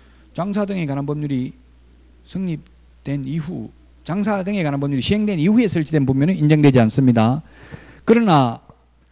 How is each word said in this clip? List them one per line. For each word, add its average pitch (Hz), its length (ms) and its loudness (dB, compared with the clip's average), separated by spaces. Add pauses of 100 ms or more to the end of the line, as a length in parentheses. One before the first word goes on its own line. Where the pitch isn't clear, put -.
(340)
장사 202 320 -4
등에 190 200 -6
관한 139 200 -6
법률이 143 480 -6 (720)
성립 180 340 -8 (640)
이후, 143 460 -8 (320)
장사 202 400 -4
등에 202 200 -4
관한 143 160 -2
법률이 139 220 -2
시행된 208 380 -2
이후에 214 280 2
설치된 156 380 0
분묘는 139 300 0
인정되지 147 440 4
않습니다. 117 640 2 (640)
그러나 156 560 2 (500)